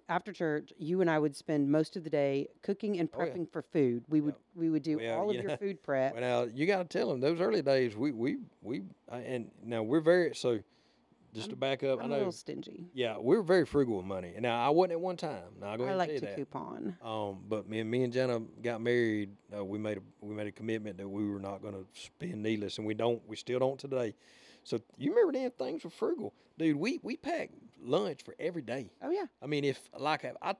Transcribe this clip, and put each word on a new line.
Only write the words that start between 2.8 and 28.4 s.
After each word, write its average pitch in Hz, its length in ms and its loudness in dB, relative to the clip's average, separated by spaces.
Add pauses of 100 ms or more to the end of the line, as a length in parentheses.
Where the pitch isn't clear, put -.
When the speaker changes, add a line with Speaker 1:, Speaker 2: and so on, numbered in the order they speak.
Speaker 1:
and 165 160 2
Speaker 2:
Oh, 135 100 -2
yeah. 147 80 -2
Speaker 1:
prepping 170 180 -6
for 156 120 -6
food. 123 460 2
We 151 120 4
would, 147 140 0
Speaker 2:
Yeah. - 260 -18
Speaker 1:
we 165 100 2
would 156 120 2
do 147 160 0
Speaker 2:
Well, 113 200 0
Speaker 1:
all 208 120 2
of 123 60 0
Speaker 2:
you 123 60 -4
Speaker 1:
your - 100 -2
Speaker 2:
know, 135 40 0
Speaker 1:
food 202 260 -6
prep. 135 320 2
Speaker 2:
well, 120 60 -6
now, 120 340 2
you 147 120 0
gotta 190 180 2
tell 202 260 0
'em, 127 100 0
those 160 200 4
early 196 220 4
days, 131 340 4
we, 135 160 0
we, 120 260 0 (220)
we, 139 220 -6 (260)
I, 120 120 -10
and 120 300 -4 (120)
now 113 200 -2
we're 135 180 4
very, 170 340 4
so 117 260 0 (720)
just 107 140 -8
to - 60 -10
Speaker 1:
I'm, 127 40 -12
Speaker 2:
back 135 240 0
up, 131 160 2
Speaker 1:
I'm - 40 -6
Speaker 2:
I - 20 -4
Speaker 1:
a - 60 -4
Speaker 2:
know 143 80 0
Speaker 1:
little 185 140 0
stingy. - 640 -10
Speaker 2:
Yeah, 117 240 0
we're 156 240 6
very 170 240 6
frugal 127 300 4
with 92 100 -4
money. 92 320 -4
Now, 120 260 2
I 139 60 6
wasn't 175 220 6
at 165 80 -2
one 180 160 -4
time. 104 440 -8
Now, 101 120 -6
I 110 40 -4
go 117 60 -2
Speaker 1:
I 127 40 0
Speaker 2:
ahead - 80 0
and 190 40 2
Speaker 1:
like 170 120 2
Speaker 2:
tell 151 40 -4
you 131 60 -2
Speaker 1:
to 110 60 -4
Speaker 2:
that. 98 100 -8
Speaker 1:
coupon. - 680 -6
Speaker 2:
Um, 104 460 -4
but 104 200 -2
me 110 120 -4
and, 110 100 -4
me 127 140 2
and 120 80 0
Jenna 127 260 0 (240)
got 117 180 -4
married. 113 500 2 (220)
Uh, 104 120 -6
we 101 140 -4
made 107 200 -2
a, - 20 -8 (200)
we 104 120 -10
made 107 140 -6
a 98 60 -8
commitment 107 460 -4
that 98 100 -8
we 101 200 -2
were 101 120 -4
not 98 200 -6
gonna 98 220 -10 (100)
spend - 480 -10
needless, 107 380 -2
and 107 80 -6
we 110 80 0
don't, 113 320 2
we 107 80 -10
still 123 240 -4
don't 131 220 2
today. 127 340 -2 (480)
So 120 160 -4 (180)
you 202 140 -2
remember 403 220 4
then, 254 180 -2
things 262 320 -6
were 196 80 -12
frugal, 262 420 -2 (240)
dude. 156 200 4
We, 226 260 -2
we 247 140 -6
packed 294 380 -4 (280)
lunch 160 400 0
for - 160 -16
every 165 240 -4